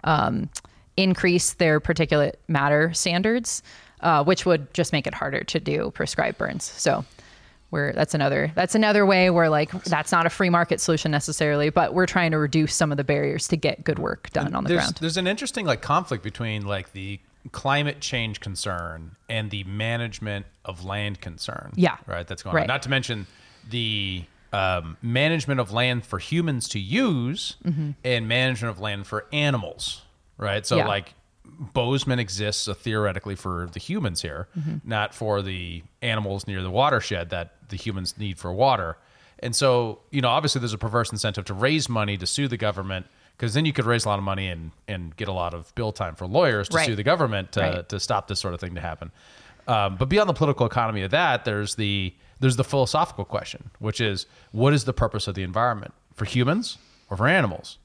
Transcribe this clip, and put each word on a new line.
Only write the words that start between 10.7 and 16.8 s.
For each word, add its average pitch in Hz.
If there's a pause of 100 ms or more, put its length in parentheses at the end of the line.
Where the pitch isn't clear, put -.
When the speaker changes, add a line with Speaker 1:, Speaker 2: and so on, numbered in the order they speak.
Speaker 1:
solution 156
necessarily, 147
but 156
we're 185
trying 170
to 156
reduce 151
some 151
of 143
the 143
barriers 143
to 175
get -
good 156
work -
done -
Speaker 2:
And -
Speaker 1:
on -
the -
Speaker 2:
there's, 170
Speaker 1:
ground. -
Speaker 2:
there's 160
an 185
interesting, 220
like, 127
conflict 147
between, 107
like, 98